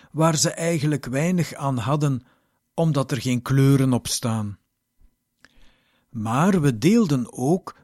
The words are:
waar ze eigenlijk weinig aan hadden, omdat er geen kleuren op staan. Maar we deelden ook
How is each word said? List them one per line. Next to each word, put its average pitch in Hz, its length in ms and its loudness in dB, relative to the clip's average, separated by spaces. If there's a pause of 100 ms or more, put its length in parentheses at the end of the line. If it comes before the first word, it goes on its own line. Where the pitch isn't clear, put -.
(120)
waar 160 260 0
ze 165 120 2
eigenlijk 151 560 -2
weinig 160 480 0
aan 139 240 -4
hadden, 135 440 0 (520)
omdat 151 380 0
er 127 100 -2
geen 123 200 -2
kleuren 135 520 4
op 117 140 -2
staan. 110 500 -4 (1500)
Maar 135 520 0
we 143 160 2
deelden 151 560 2
ook 151 500 -2